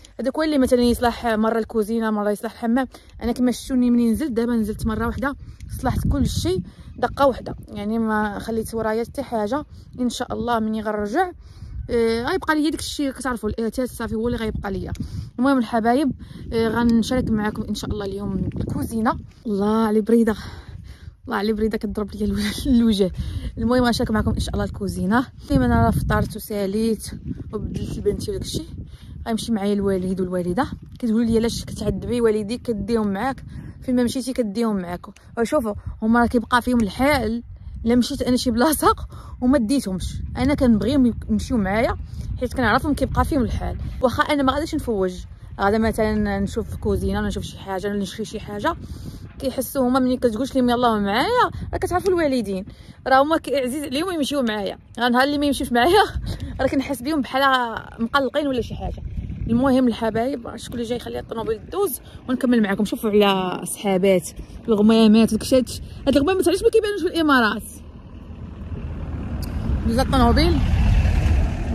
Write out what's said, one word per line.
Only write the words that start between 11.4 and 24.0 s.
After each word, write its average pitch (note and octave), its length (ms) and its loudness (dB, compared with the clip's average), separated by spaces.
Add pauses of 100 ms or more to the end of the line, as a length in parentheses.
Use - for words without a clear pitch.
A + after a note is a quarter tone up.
آه، A3+ 340 2
غيبقى D#4 320 0
ليا D4+ 140 2
داك C#4+ 100 -2
الشيء C#4 320 -4
كتعرفوا A#3+ 380 -4
الاثاث A3+ 460 -4
صافي A3 200 -6
هو A3 120 -2
اللي A#3+ 100 -2
غيبقى G#3+ 340 -4
ليا. F3+ 220 -6 (460)
المهم C4+ 180 4
الحبايب، A#3+ 540 2 (420)
آه، A3+ 160 2
غنشارك A#3 600 2
معكم G#3+ 340 -2
ان G#3 120 -6
شاء G#3 160 -6
الله G#3 140 -4
اليوم G3 520 -4
الكوزينه. B3+ 580 -2 (300)
الله G#3+ 420 2
على A3 140 2
بريده، A3+ 340 4 (880)
الله A#3 120 -4
على G#3 160 0
بريده G#3+ 240 0
كضرب G#3 380 -6
ليا G#3 100 -4
الو-، G#3 420 -2
<laughs> C4 100 6
الوجه. G#3 340 4 (460)
المهم A#3+ 260 2
غنشارك A#3 280 2